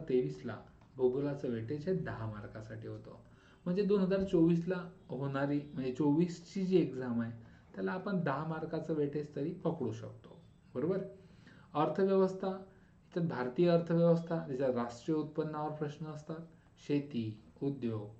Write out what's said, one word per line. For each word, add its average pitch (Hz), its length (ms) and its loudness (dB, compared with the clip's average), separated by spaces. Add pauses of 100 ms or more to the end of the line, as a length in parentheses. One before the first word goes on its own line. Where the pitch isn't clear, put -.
तेवीसला 127 520 0 (340)
भूगोलाचं 139 540 0
वेटेज 117 380 -4
हे 185 80 0
दहा 110 360 -4
मार्कासाठी 110 560 -12
होतं. 110 280 -12 (500)
म्हणजे 185 200 0
दोन 196 160 4
हजार 190 220 2
चोवीसला 175 640 4 (180)
होणारी, 139 540 0 (120)
म्हणजे 131 200 -4
चोवीसची 170 720 2
जी 185 120 4
एक्झाम 127 440 0
आहे, - 340 -8 (200)
त्याला 190 160 -4
आपण 185 320 -2
दहा 147 240 -2
मार्काचं 160 460 -4
वेटेज 147 420 -2
तरी 143 180 -2
पकडू 120 380 -2
शकतो, - 500 -14 (340)
बरोबर? 165 220 0 (760)
अर्थव्यवस्था, 190 800 2
त्याच्यात - 760 -6
भारतीय 127 440 2
अर्थव्यवस्था, 170 800 4
त्याच्यात 127 280 2
राष्ट्रीय 120 420 -2
उत्पन्नावर 151 540 -4
प्रश्न 151 340 -6
असतात, 156 340 -10 (480)
शेती, 120 540 -2 (220)
उद्योग, 117 460 -4 (100)